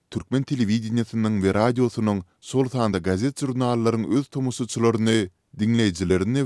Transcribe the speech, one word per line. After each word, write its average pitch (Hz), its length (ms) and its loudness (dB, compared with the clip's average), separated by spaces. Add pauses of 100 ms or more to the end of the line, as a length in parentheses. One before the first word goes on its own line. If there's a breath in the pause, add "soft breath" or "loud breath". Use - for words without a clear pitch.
(100)
Türkmen 123 320 -4
telewizionynyň 110 1000 -2
we 95 120 2
radiosynyň 110 680 0 (180)
sol 131 280 -2
sanda 110 300 0
gazet 95 440 -2
jurnallaryň 120 600 0 (160)
öz 139 160 -2
tomusyçylaryny 113 960 0 (280)
diňleýijilerini 107 880 2